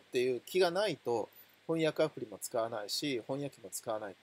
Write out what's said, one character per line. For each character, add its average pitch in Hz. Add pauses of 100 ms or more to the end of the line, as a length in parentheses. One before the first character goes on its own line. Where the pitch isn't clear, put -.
(120)
て 127
い 123
う 117
気 -
が 180
な 196
い 160
と、 117 (380)
翻 165
訳 156
ア 156
プ -
リ 123
も 98
使 -
わ 113
な 110
い 98
し、 131
翻 139
訳 143
機 -
も 95
使 -
わ 107
な 107
い 92